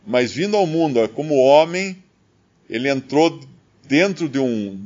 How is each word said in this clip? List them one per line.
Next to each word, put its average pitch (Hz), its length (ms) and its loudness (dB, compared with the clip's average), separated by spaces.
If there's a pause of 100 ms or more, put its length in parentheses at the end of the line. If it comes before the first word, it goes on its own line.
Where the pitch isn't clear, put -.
mas 120 260 -2
vindo 190 240 -4
ao 196 100 2
mundo, 156 340 0
ó, 110 80 0
como 151 280 -4
homem, 165 640 2 (680)
ele 123 200 -4
entrou 139 520 0 (460)
dentro 165 420 0
de 135 100 -4
um, 110 480 -4